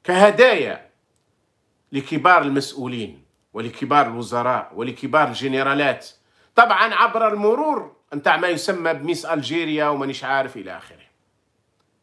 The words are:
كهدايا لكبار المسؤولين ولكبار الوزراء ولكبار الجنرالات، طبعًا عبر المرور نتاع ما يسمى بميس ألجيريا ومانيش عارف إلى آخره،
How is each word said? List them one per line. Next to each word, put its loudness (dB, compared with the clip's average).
كهدايا 4
لكبار 2
المسؤولين -6
ولكبار 0
الوزراء -4
ولكبار -2
الجنرالات، -2
طبعًا 4
عبر 2
المرور -2
نتاع 2
ما 0
يسمى -2
بميس -6
ألجيريا -2
ومانيش -4
عارف -2
إلى -14
آخره، -20